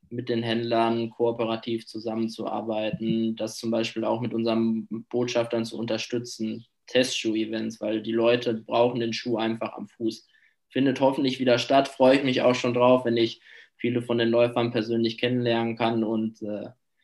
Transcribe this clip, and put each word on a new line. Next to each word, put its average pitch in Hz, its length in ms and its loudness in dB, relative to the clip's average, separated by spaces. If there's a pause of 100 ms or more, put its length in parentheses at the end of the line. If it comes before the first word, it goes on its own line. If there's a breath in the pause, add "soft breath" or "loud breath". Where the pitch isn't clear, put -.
mit 117 200 -8
den 117 140 0
Händlern 117 680 0
kooperativ 117 760 -2
zusammenzuarbeiten, 113 1500 -4
das 110 220 -6
zum 117 140 -6
Beispiel 113 340 -2
auch 117 160 0
mit 120 120 -6
unseren 113 540 0 (220)
Botschaftern 120 560 -2
zu 113 120 -10
unterstützen, 113 880 -6 (220)
Testschuh-Events, 113 920 -2
weil 107 200 -2
die 113 100 -6
Leute 117 440 2
brauchen 117 440 2
den 113 140 -2
Schuh 117 240 -4
einfach 113 360 -2
am 104 140 -12
Fuß. - 400 -6 (420 soft breath)
Findet 131 300 2
hoffentlich 135 400 2
wieder 123 200 4
statt, 139 280 4
freue 131 300 6
ich 139 60 0
mich 127 180 2
auch 123 140 6
schon 123 180 0
drauf, 127 320 6
wenn 117 120 2
ich 117 240 0 (360 loud breath)
viele 123 240 -2
von 120 160 0
den 117 120 2
Läufern 120 420 2
persönlich 113 460 0
kennenlernen 117 600 -2
kann 113 260 0
und, 110 380 -4
äh, 104 280 -8 (340)